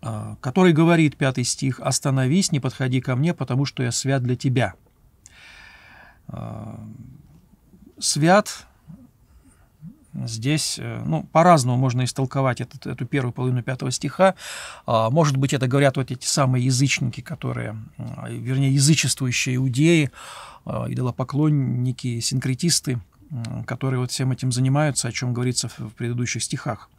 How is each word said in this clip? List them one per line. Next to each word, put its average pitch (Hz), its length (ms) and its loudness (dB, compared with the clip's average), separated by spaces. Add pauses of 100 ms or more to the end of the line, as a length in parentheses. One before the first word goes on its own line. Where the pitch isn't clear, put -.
А, 107 320 -10
который 180 320 4
говорит, 160 440 4
пятый 131 260 0
стих: 131 380 -2
«Остановись, 135 720 0
не 143 80 0
подходи 127 400 -2
ко 127 160 -2
мне, 160 180 0
потому 135 300 -2
что - 180 -6
я 120 80 0
свят 131 320 0
для 123 140 0
тебя». 123 380 0 (1500)
А, 110 500 -12 (1200)
свят - 680 2 (1500)
здесь, 123 640 -4
э, 117 260 -8
ну, 151 200 -2
по-разному 160 520 6
можно 127 280 2
истолковать 131 560 -2
этот, 127 260 -10
эту 139 200 -6
первую 123 260 -2
половину 127 300 -2
пятого 131 280 -4
стиха. 180 440 2 (520)
А, 113 240 2
может 147 260 4
быть, 135 160 2
это 131 140 0
говорят 135 300 4
вот 131 140 -4
эти 127 160 -8
самые 127 380 2
язычники, 131 560 2
которые, 120 560 -8 (220)
м, 120 300 -10
вернее, 127 440 0
язычествующие 135 840 2
иудеи, 135 540 4 (540)
а, 120 240 -4
идолопоклонники, 127 1300 0
синкретисты, 131 800 0 (300)
м, 117 340 -8
которые 131 360 -2
вот 123 100 -4
всем 131 220 -2
этим 127 200 -2
занимаются, 131 560 2
о 113 40 -6
чём 123 220 -4
говорится 123 340 -2
в, - 120 -16
в 113 140 -10
предыдущих 120 480 -4
стихах. - 460 -8 (100)